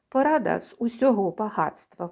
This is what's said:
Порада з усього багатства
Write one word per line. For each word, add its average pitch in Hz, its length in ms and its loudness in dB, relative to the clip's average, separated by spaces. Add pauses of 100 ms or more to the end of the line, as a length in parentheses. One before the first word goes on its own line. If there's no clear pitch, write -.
Порада 269 500 2
з - 200 -14
усього 226 520 2
багатства 175 800 -6